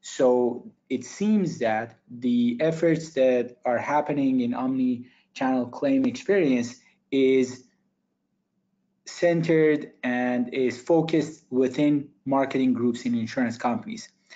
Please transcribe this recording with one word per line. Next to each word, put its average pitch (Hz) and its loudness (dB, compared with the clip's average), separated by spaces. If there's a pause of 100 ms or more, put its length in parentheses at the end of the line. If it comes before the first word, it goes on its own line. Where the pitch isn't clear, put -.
So 123 0 (200)
it 120 -6
seems 202 0
that 113 -2 (100)
the 120 0
efforts 160 0
that 127 0
are 120 0
happening 143 0
in 120 -2
omni-channel 127 -4
claim 135 0
experience 127 0 (300)
is 131 2 (1400)
centered 160 2 (100)
and 123 -2
is 123 -2
focused 160 0
within 139 0 (160)
marketing 135 0
groups 117 -2
in 120 0
insurance 113 -4
companies. - -6 (260)